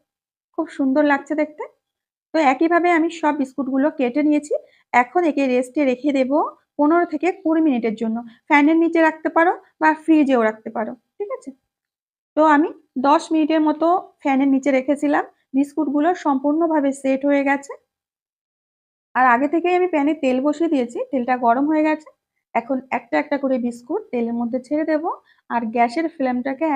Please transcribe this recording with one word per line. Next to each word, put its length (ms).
খুব 100
সুন্দর 360
লাগছে 300
দেখতে। 280
তো 20
একইভাবে 380
আমি 200
সব 280
বিস্কুটগুলো 520
কেটে 320
নিয়েছি। 320
এখন 320
একে 220
রেস্টে 380
রেখে 280
দেব 200
পনেরো 300
থেকে 160
কুড়ি 240
মিনিটের 360
জন্য 140
ফ্যানের 360
নিচে 240
রাখতে 280
পারো 160
বা 80
ফ্রিজেও 460
রাখতে 280
পারো, 160
ঠিক 180
আছে? 140
তো 60
আমি 140
দশ 140
মিনিটের 360
মতো 180
ফ্যানের 320
নিচে 240
রেখেছিলাম। 460
বিস্কুটগুলো 520
সম্পূর্ণভাবে 680
সেট 260
হয়ে 200
গেছে। 240
আর 60
আগে 200
থেকেই 240
আমি 160
প্যানে 180
তেল 240
বসিয়ে 280
দিয়েছি, 240
তেলটা 240
গরম 240
হয়ে 180
গেছে। 200
এখন 160
একটা 240
একটা 200
করে 140
বিস্কুট 360
তেলের 280
মধ্যে 260
ছেড়ে 240
দেব, 140
আর 80
গ্যাসের 400
ফ্লেমটাকে 600